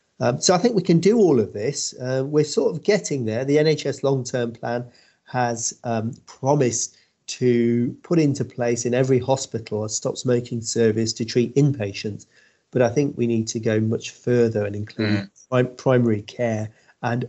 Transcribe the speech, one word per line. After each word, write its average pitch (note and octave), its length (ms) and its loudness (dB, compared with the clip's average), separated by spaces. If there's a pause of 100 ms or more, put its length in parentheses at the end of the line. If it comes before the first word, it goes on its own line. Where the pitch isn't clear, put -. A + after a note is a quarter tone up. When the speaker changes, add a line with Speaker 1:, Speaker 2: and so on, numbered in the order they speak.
(200)
Speaker 1:
Um, B2 220 0
so F3+ 140 4
I - 20 4
think A#3 180 0
we F#3 60 2
can E3+ 180 2
do G3+ 200 4
all D#3 200 4
of G#2 140 -2
this. A#2+ 460 -6
Uh, C3 260 -2
we're D3 200 2
sort A3+ 280 0
of D#3 100 -10
getting F3 420 0
there. A2 200 -2
The C#3+ 140 4
N D3+ 80 4
H D3+ 180 0
S C#3+ 160 -4
long-term B2+ 520 0
plan A#2+ 320 -6 (400)
has, A#2+ 580 -4
um, A#2 300 -4 (120)
promised C3 720 0 (300)
to A#2+ 760 2
put F3 160 0
into C#3 260 2
place A#2+ 400 -2
in A#2+ 80 0
every C3 260 4
hospital A#2 640 -4
a G#2+ 60 -6
stop - 260 -4
smoking A#2+ 460 -2
service A2+ 500 2
to - 140 -6
treat A#2 300 0
inpatients. G#2+ 720 -2 (440)
But B2 120 2
I A#2 60 4
think C#3 280 0
we A#2+ 80 0
need A2+ 220 0
to A2+ 120 -6
go A2 200 0
much A2+ 320 -2
further A#2 540 0
and G2+ 100 -6
include G#2+ 340 -4
Speaker 2:
Mm. G2+ 200 -2 (200)
Speaker 1:
prim-, B2+ 260 0
primary A#2+ 460 2
care A2 480 -4 (320)
and B2 280 -4